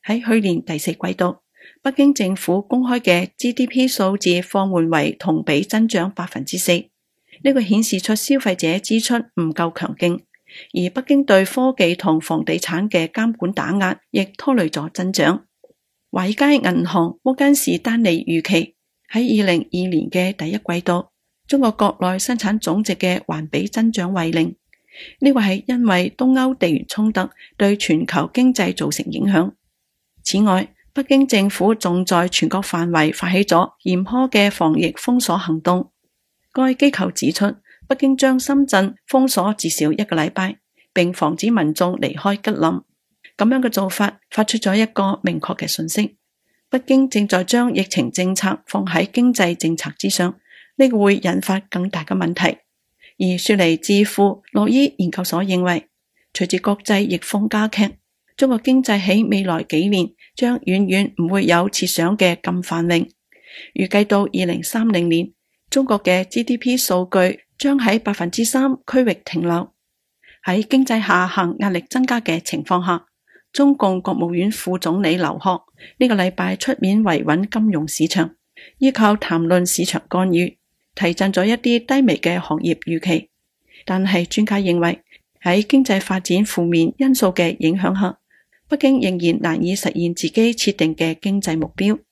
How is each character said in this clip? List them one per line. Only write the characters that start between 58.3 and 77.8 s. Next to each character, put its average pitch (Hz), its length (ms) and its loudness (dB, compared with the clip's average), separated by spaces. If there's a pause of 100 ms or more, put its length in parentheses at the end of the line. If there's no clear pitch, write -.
中 269 120 2
國 240 120 0
經 262 200 2
濟 214 240 0
喺 202 240 2
未 196 140 0
來 170 220 -4
幾 165 240 0
年 185 220 0 (260)
將 247 240 0
遠 190 240 0
遠 190 360 0
唔 170 120 0
會 196 140 0
有 175 240 2
設 - 180 -4
想 175 280 0
嘅 175 200 2
咁 180 260 -4
繁 170 240 -2
榮。 170 220 2 (640)
預 190 140 -2
計 208 160 4
到 202 180 2
二 185 240 -2
零 175 160 -4
三 226 260 -2
零 175 200 2
年， 170 240 0 (360)
中 269 160 0
國 214 160 0
嘅 185 240 2
G 233 200 -4
D 240 120 -2
P 247 200 -2
數 180 340 0
據 185 300 2 (180)
將 277 200 0
喺 233 200 2
百 208 140 -2
分 175 180 -4
之 226 140 -2
三 262 320 0 (140)
區 254 100 2
域 220 140 2 (100)
停 160 180 -6
留。 170 300 -2 (720)
喺 190 180 0
經 262 240 2
濟 220 180 0
下 180 220 2
行 175 320 -2
壓 202 120 0
力 175 180 -2
增 254 180 0
加 240 140 -2
嘅 165 200 -2
情 - 220 -6
況 180 220 -2
下， 175 220 -4 (460)
中 277 240 4
共 190 260 0
國 190 100 -4
務 170 220 -2
院 185 160 0
副 185 260 -4
總 180 240 -2
理 170 160 0
劉 156 220 -4
鶴 185 240 -2 (360)
呢 254 100 4
個 226 80 2
禮 185 160 2
拜 185 240 -4
出 - 240 -4
面 202 200 2
維 180 220 0
穩 170 260 0
金 220 220 0
融 160 160 -2